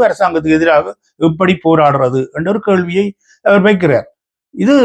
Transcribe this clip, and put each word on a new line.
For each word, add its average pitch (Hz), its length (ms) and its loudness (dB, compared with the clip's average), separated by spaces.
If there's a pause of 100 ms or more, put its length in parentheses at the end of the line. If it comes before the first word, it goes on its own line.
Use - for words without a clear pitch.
அரசாங்கத்துக்கு 165 540 0
எதிராக 165 340 0 (280)
எப்படி 165 380 0
போராடுறது 139 640 0 (100)
என்ற 165 200 -4
ஒரு 214 80 -4
கேள்வியை 190 460 -2 (380)
அவர் 196 240 2
வைக்கிறார். 170 380 0 (480)
இது 262 300 0